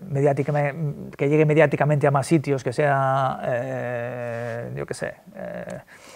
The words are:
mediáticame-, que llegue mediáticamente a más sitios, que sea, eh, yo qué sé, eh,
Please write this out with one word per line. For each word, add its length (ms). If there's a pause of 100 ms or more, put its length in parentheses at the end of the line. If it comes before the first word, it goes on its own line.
(100)
mediáticame-, 1080
que 120
llegue 160
mediáticamente 640
a 40
más 160
sitios, 360
que 100
sea, 720
eh, 1300
yo 100
qué 80
sé, 200 (200)
eh, 460 (360)